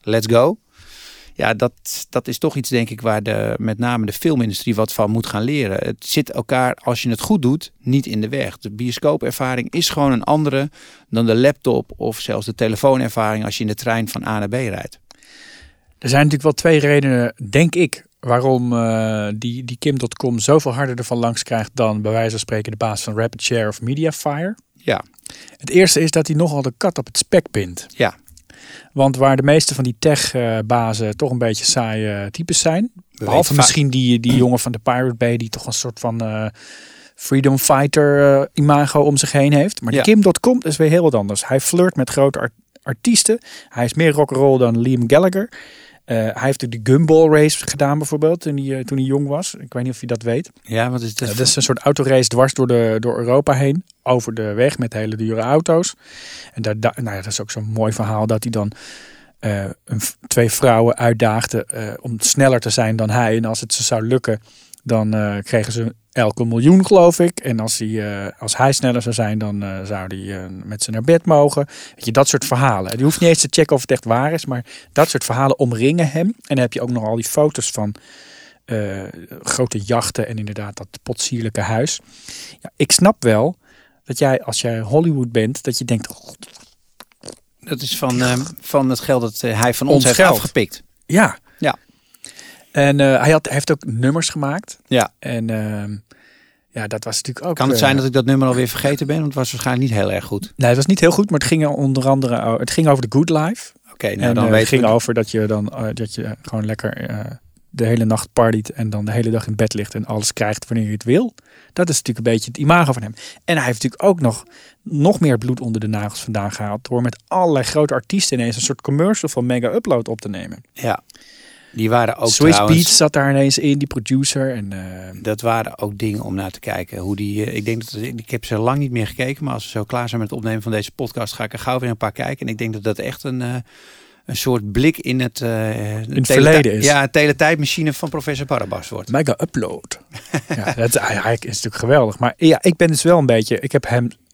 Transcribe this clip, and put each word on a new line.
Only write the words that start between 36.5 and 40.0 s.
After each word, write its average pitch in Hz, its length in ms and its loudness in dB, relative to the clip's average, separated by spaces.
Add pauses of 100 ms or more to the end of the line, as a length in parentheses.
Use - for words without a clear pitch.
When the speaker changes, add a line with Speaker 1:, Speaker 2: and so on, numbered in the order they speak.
Speaker 2:
freedom 135 420 2
fighter, 143 840 4
eh, 143 120 0
imago 147 480 4
om 143 160 2
zich 127 140 -2
heen 143 220 4
heeft. 151 280 2
Maar 113 100 -4
die 139 80 2
Speaker 1:
Ja. 123 60 4